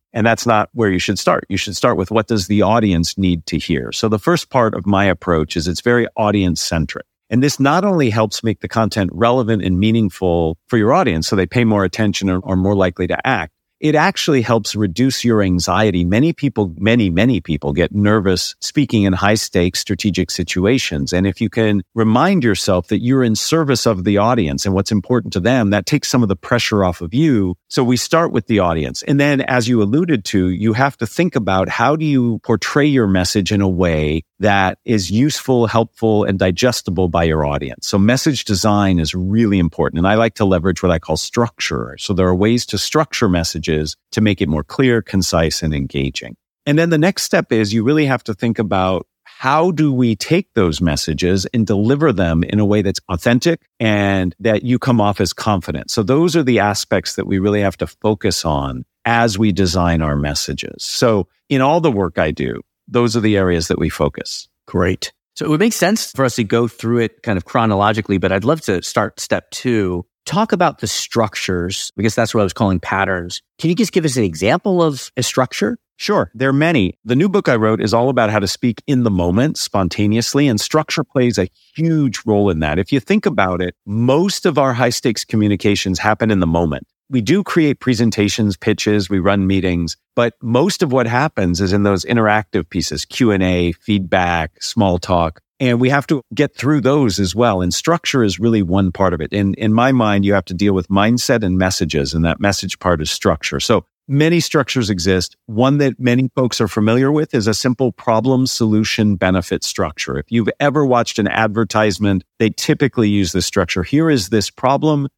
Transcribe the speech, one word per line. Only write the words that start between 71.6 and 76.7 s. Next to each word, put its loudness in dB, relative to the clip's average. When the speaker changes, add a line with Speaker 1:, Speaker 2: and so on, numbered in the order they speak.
Speaker 2:
because 0
that's 0
what 2
I 4
was -2
calling 0
patterns. -4
Can 0
you 0
just 0
give 0
us 0
an 2
example 0
of -2
a -2
structure? -2
Speaker 1:
Sure. -2
There -2
are 2
many. 2